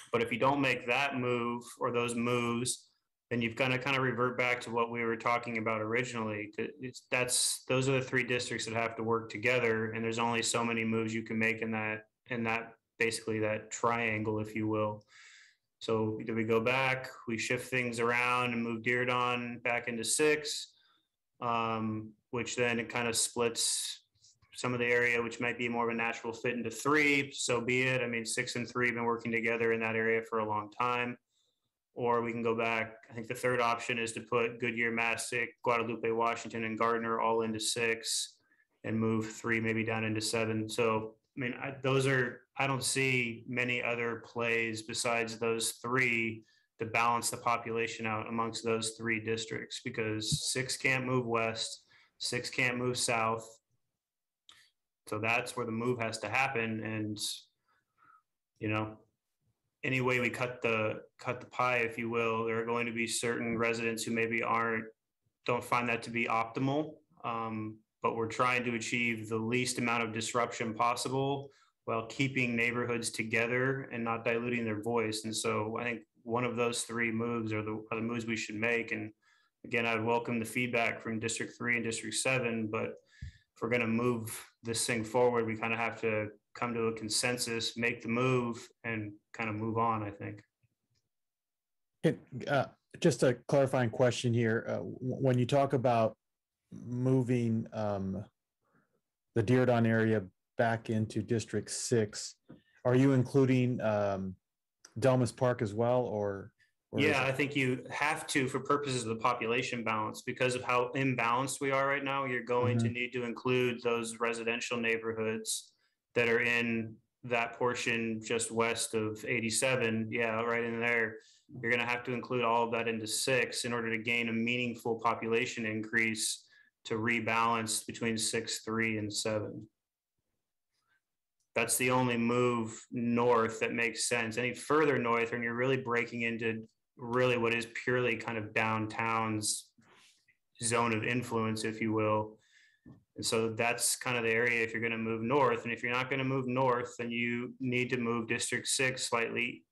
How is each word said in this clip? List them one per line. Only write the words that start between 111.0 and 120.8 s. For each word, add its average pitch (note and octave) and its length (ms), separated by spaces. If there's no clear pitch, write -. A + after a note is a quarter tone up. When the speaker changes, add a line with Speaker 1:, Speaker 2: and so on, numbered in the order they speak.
Speaker 1:
we C#3 100
are C3+ 160
right C#3 160
now. C#3 220
You're B2 180
going B2 360
to A#2 60
Speaker 2:
Mm-hmm. A#2 80
Speaker 1:
need B2 200
to B2 100
include B2 580
those A#2 380
residential A#2 580
neighborhoods A2+ 920
that A#2+ 140
are A#2 140
in A#2 540
that A#2 300
portion A#2 680
just A2+ 300
west A2+ 420
of G#2+ 320
eighty-seven. A2+ 880
Yeah, A2+ 300
right A#2 220
in A#2 180